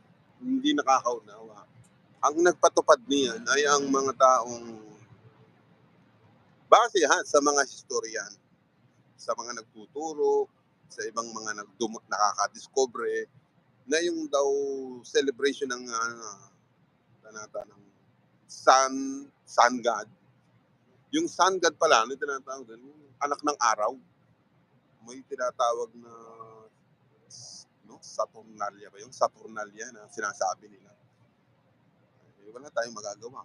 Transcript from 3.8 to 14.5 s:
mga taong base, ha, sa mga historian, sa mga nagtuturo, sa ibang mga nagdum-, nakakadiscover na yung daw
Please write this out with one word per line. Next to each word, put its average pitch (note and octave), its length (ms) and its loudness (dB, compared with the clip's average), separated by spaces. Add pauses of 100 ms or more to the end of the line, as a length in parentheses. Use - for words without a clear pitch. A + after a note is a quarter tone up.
mga C3+ 240 0
taong A#2+ 640 2 (1900)
base, G#3 400 6
ha, E3 160 2
sa D3 160 4
mga C#3+ 240 2
historian, A2 680 -10 (840)
sa - 160 -8
mga A#2 240 -10
nagtuturo, C#3 960 -4 (400)
sa - 160 -14
ibang A2+ 240 -8
mga G#2+ 320 -10
nagdum-, A2 480 -8
nakakadiscover A2 1120 -2 (640)
na D#3+ 160 -2
yung E3 240 -6
daw C#3 160 0 (560)